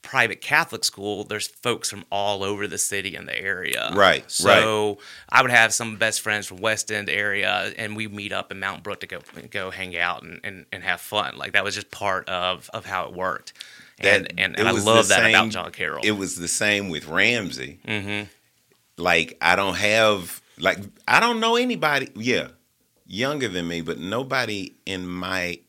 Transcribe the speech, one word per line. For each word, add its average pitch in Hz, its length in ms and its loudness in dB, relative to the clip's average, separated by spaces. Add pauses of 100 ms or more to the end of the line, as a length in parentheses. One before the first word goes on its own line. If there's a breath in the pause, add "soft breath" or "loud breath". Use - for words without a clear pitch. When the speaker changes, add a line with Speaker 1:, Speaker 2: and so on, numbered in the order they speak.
Speaker 1:
private 117 380 2
Catholic 147 440 0
school, 101 400 -4
there's 104 240 -6
folks - 420 -4
from 101 200 -14
all 101 320 -2
over 101 240 -4
the 92 120 -8
city 95 380 -4
and 87 120 -12
the - 100 -4
area. 87 540 -2
Speaker 2:
Right, 92 380 6
Speaker 1:
So 107 580 4
Speaker 2:
right. 101 80 -4 (320 loud breath)
Speaker 1:
I 131 140 6
would 127 80 2
have 113 240 6
some 110 220 -4
best 110 260 0
friends 107 240 -2
from 95 120 -14
West 107 320 -2
End 104 200 -4
area, 98 680 0
and 107 200 -6
we 110 120 -6
meet 101 240 -8
up 95 180 -6
in 95 100 -12
Mountain 95 240 -6
Brook 101 160 -8
to 95 60 -10
go, 90 120 -12 (320)
go 95 200 -6
hang 90 280 -10
out 87 240 -2
and, - 220 -16
and, 95 280 -12
and 95 100 -12
have 90 180 -4
fun. 101 360 -4
Like, 67 160 -10
that 98 120 2
was 98 100 -4
just 101 160 -8
part 95 380 -4
of, 90 440 -4
of 101 140 -10
how 92 200 -4
it - 60 -12
worked. 90 400 -6 (480 loud breath)
And, 98 260 4
Speaker 2:
That, - 120 -10
Speaker 1:
and, 95 160 0
Speaker 2:
it - 60 -2
Speaker 1:
and 95 80 4
I 95 40 4
Speaker 2:
was 98 140 2
Speaker 1:
love 110 220 6
Speaker 2:
the 98 60 6
Speaker 1:
that 113 140 6
about 95 140 8
Speaker 2:
same, 110 80 0
Speaker 1:
John 90 220 -6
Carroll. 76 320 -6
Speaker 2:
it 107 80 2
was 98 240 -4
the 85 120 -6
same 104 400 0
with 76 200 -6
Ramsey. 82 800 0
Speaker 1:
Mm-hmm. 104 420 -6 (680)
Speaker 2:
Like, 85 460 2
I 87 140 6
don't 98 200 0
have, 104 640 2 (180)
like, 87 200 2 (280)
I 143 140 6
don't 226 200 2
know 226 160 2
anybody, 160 580 0
yeah, 107 340 0 (580)
younger 131 420 -2
than 90 200 -2
me, 85 120 -4
but 82 180 -6
nobody 110 760 -4 (120)
in 92 200 -6
my 90 520 -4 (100)